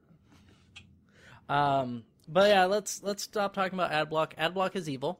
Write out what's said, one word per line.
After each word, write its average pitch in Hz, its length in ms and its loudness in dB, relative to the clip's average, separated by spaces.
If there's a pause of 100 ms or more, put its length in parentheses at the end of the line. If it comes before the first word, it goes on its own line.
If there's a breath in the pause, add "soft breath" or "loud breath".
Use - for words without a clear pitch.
(1500 soft breath)
Um, 135 560 0 (280)
but 190 180 6
yeah, 190 160 6
let's, 202 360 -4
let's 202 220 -6
stop 202 300 -4
talking 185 220 -2
about 175 160 0
ad 151 160 0
block. 156 300 -2
Ad 165 160 0
block 190 220 -2
is 175 120 -6
evil, 143 320 -4